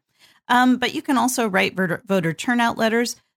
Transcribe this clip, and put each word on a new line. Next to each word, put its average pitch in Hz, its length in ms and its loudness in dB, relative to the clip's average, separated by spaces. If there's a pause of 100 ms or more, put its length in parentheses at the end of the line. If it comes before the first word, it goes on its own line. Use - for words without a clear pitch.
(480)
Um, 247 300 4
but 247 160 -4
you 311 80 -6
can 269 160 0
also 247 300 0
write 190 280 0
voter, 175 300 -2
voter 170 260 0
turnout 240 460 -2
letters. 233 380 -2 (200)